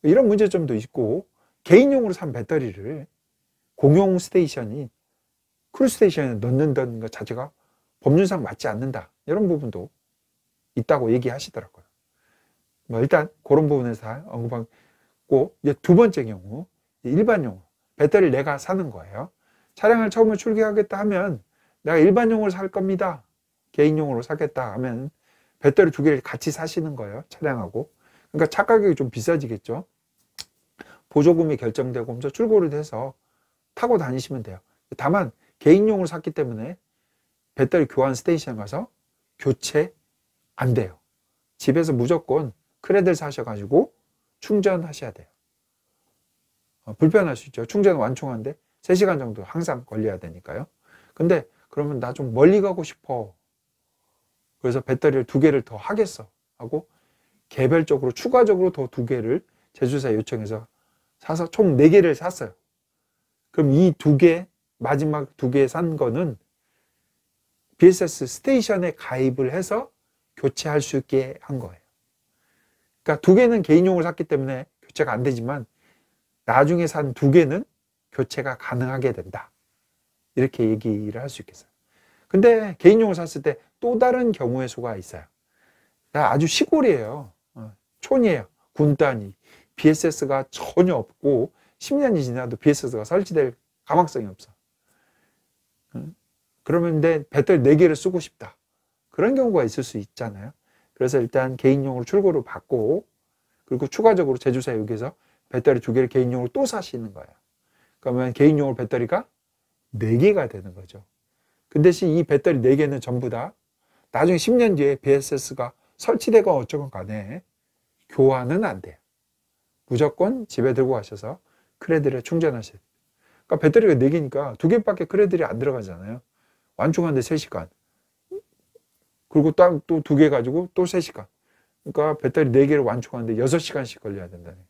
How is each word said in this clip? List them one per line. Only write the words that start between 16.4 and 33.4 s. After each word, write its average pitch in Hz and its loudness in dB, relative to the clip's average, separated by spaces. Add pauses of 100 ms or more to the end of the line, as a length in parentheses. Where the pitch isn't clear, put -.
이제 127 -4
일반용으로 170 0 (340)
배터리를 160 4
내가 139 -2
사는 185 -6
거예요. 101 -14 (440)
차량을 220 2
처음에 220 2
출고하겠다 208 -2
하면 196 -2 (400)
내가 160 0
일반용으로 214 4
살 190 -8
겁니다. 190 -4 (480)
개인용으로 147 0
사겠다 135 -6
하면 127 -8 (500)
배터리 151 6
두 143 -6
개를 143 2
같이 - -8
사시는 160 -8
거예요. 110 -12
차량하고. 120 -8 (420)
그러니까 151 0
차 - 0
가격이 202 4
좀 131 -4
비싸지겠죠. 120 -6 (1200)
보조금이 156 2
결정되고 123 -6
하면서 127 -8
출고를 208 0
해서 135 -10 (600)